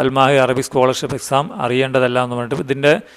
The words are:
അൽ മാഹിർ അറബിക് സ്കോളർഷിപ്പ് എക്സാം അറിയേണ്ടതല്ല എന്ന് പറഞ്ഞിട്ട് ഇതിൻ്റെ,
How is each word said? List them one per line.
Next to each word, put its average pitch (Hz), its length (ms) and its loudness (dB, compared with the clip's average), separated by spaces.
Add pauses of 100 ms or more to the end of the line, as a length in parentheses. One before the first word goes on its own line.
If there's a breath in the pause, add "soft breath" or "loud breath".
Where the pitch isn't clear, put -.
അൽ 131 160 0
മാഹിർ 135 260 4
അറബിക് 127 260 -2
സ്കോളർഷിപ്പ് 131 500 0
എക്സാം 139 260 0 (180)
അറിയേണ്ടതല്ല 127 600 0
എന്ന് 123 140 -6
പറഞ്ഞിട്ട് 123 300 -6
ഇതിൻ്റെ, 139 260 2 (220 soft breath)